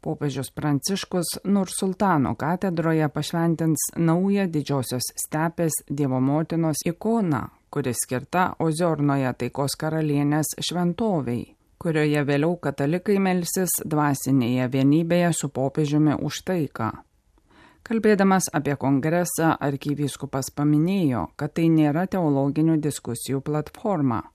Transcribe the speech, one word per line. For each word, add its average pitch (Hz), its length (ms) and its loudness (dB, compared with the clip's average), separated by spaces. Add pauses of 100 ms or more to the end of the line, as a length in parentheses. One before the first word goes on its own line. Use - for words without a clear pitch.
Popiežius 143 480 -6
Pranciškus 151 960 -2
Nursultano 185 880 0
katedroje 165 800 0
pašventins 160 760 0 (100)
naują 190 480 2
Didžiosios 139 640 -4 (140)
Stepės 160 580 -2
Dievo 139 320 -2
Motinos 156 720 0
ikoną, 185 640 -2 (180)
kuri 127 240 -2
skirta 147 640 -2
Oziornoje 151 800 0
taikos 135 400 -4
karalienės 151 800 0
šventovei, 170 920 -2 (300)
kurioje 151 440 2
vėliau 147 320 2
katalikai 165 640 0
melsis 180 480 0 (160)
dvasinėje 135 880 2
vienybėje 165 640 4
su 143 160 -4
popiežiumi 147 640 2
už - 240 -6
taiką. 156 460 -4 (1000)
Kalbėdamas 196 640 2
apie 143 240 -2
kongresą, 160 880 2
arkivyskupas 139 960 -4
paminėjo, 151 800 2
kad - 180 -6
tai 165 160 2
nėra 160 400 4
teologinių 151 720 2
diskusijų 135 640 -4
platforma. 151 760 -2 (120)